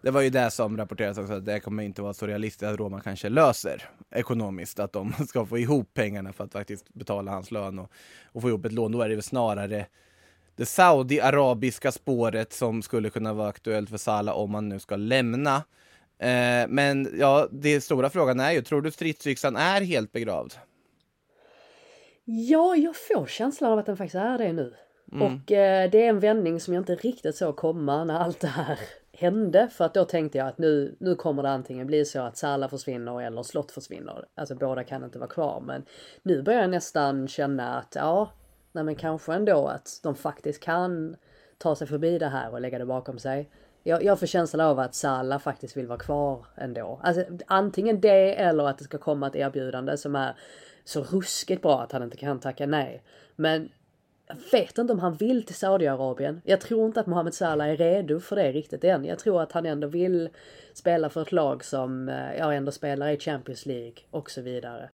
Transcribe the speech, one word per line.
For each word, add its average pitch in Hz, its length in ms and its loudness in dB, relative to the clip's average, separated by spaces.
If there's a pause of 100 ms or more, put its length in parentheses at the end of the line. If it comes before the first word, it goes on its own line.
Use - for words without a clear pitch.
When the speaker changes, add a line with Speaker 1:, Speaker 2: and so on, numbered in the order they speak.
Speaker 1:
Det 127 80 2
var 139 100 4
ju 131 100 4
det 127 200 2
som 110 260 -2
rapporterades 104 420 -4
också, 101 140 -6
att 98 120 -6
det 104 160 -2
kommer 107 220 -6
inte 104 200 -8
vara 101 120 -8
så 107 120 -8
realistiskt 104 360 -6
att 107 160 -4
Roma 98 220 -8
kanske 101 280 -8
löser 113 600 2 (220)
ekonomiskt, 104 720 -4
att 101 120 -4
de 104 200 -6
<laughs> 143 160 -6
ska 113 180 -2
få 117 120 -4
ihop 120 360 0
pengarna 101 380 -4
för - 120 -10
att - 80 -16
faktiskt 101 420 -12
betala 101 380 -6
hans 95 180 -8
lön 98 280 -6
och, 92 120 -14 (420)
och 117 100 -10
få 123 60 2
ihop 107 160 0
ett 107 80 -2
lån. 113 200 0
Då 117 100 0
är 110 60 0
det 110 60 0
väl 107 80 -4
snarare 104 640 -2 (680)
det 123 100 -4
saudiarabiska 135 1300 4
spåret 113 600 -2
som 113 300 -2
skulle 107 280 -2
kunna 110 220 -4
vara 107 160 -2
aktuellt 107 420 -4
för 107 60 -10
Salah 104 420 -2
om 104 140 -2
man 104 160 -4
nu 98 100 -8
ska 98 180 -6
lämna. 127 600 2 (640)
Eh, 123 500 2
men 139 400 2 (100)
ja, 139 320 6
det 143 300 2
stora 131 300 2
frågan 131 300 2
är 147 120 2
ju, 143 100 2
tror 143 200 0
du 156 80 -2
stridsyxan 147 680 -2
är 185 240 2
helt 156 320 0
begravd? 95 400 -4 (1700)
Speaker 2:
Ja, 311 520 4
jag 320 200 4
får 156 300 0
känslan 247 460 0
av 214 60 6
att 208 80 -2
den 202 100 -2
faktiskt 185 180 -8
är 233 240 0
det 202 140 0
nu. 139 220 -4 (380)
Speaker 1:
Mm. 143 140 0
Speaker 2:
Och, 135 260 -2
eh, 190 380 6
det 220 140 8
är 233 40 6
en 208 120 4
vändning 190 400 4
som 180 140 -2
jag 180 60 2
inte 185 140 -2
riktigt 175 420 -4
såg 151 200 -2
komma 160 480 0
när 160 140 -2
allt 175 220 0
det 175 60 0
här 151 320 -2 (340)
hände. 196 600 4
För 180 120 0
att 160 100 0
då 160 100 6
tänkte 156 340 0
jag 131 100 0
att - 100 -8
nu, 151 420 2
nu 180 140 2
kommer 143 280 -2
det 139 80 2
antingen 127 360 -6
bli 151 180 4
så 143 160 -4
att 120 160 -6
Salah 139 340 -2
försvinner 123 520 -6
eller 117 200 -8
Slott - 300 -6
försvinner. - 520 -14 (120)
Alltså 139 180 -8
båda 127 300 -4
kan 131 200 -10
inte 127 140 -16
vara 123 100 -10
kvar. 147 380 -2
Men 135 180 -10 (380)
nu 160 200 2
börjar 226 180 4
jag 185 100 2
nästan 139 580 0
känna 131 500 -4
att - 160 -12
ja, 170 360 0 (420)
nej 160 120 -4
men 156 100 -4
kanske 160 400 -6
ändå 185 320 4
att - 360 -8
de 147 120 -2
faktiskt 147 480 -6
kan 170 540 -2 (420)
ta 156 180 0
sig 147 100 -6
förbi 160 320 0
det 160 100 -2
här 127 240 -4
och 120 80 -8
lägga 123 180 -6
det 123 80 -6
bakom 127 320 -6
sig. 135 320 -6 (320)
Jag, 165 220 2
jag 196 140 6
får 180 80 -2
känslan 160 400 2
av 139 120 4
att 127 160 -2
Salah 131 440 -2
faktiskt - 380 -8
vill 127 100 -6
vara 120 120 -8
kvar 143 480 -4 (100)
ändå. 120 460 -8
Alltså, 175 220 2 (220)
antingen 196 540 2
det 196 340 8
eller 160 340 2
att 139 100 -2
det 143 60 -16
ska 143 140 -10
komma 143 280 -2
ett 139 100 -6
erbjudande 135 600 -2
som 143 200 -4
är 131 180 -2 (500)
så - 180 -4
ruskigt 180 600 -2
bra 139 200 4
att 120 100 -10
han 131 100 -4
inte 117 140 -8
kan 135 240 -4
tacka 139 260 -4
nej. 135 360 -2 (340)
Men 156 320 0 (600)
jag - 80 -12 (240)
vet - 180 -4
inte 240 140 0
om 202 60 2
han 170 160 0
vill 220 320 0
till - 80 -12
Saudiarabien. 143 920 0
Jag 190 160 4
tror 220 260 2
inte 226 140 0
att 196 60 -2
Mohamed 170 280 0
Salah 151 360 0
är 156 60 0
redo 170 440 2
för 202 160 -6
det 151 160 2
riktigt 147 320 -4
än. 170 200 4
Jag 165 140 -6
tror 180 240 2
att 156 100 -6
han 170 140 -2
ändå 147 220 -2
vill 170 400 0 (460)
spela 165 360 2
för 160 120 -6
ett - 100 -6
lag 139 320 2
som, 131 440 -4
eh, 131 300 -8
ja, 156 160 0
ändå 139 180 -2
spelar 143 360 -4
i 147 100 0
Champions 135 480 -8
League 120 280 -8 (160)
och 147 200 -8
så 131 120 -12
vidare. 123 540 -10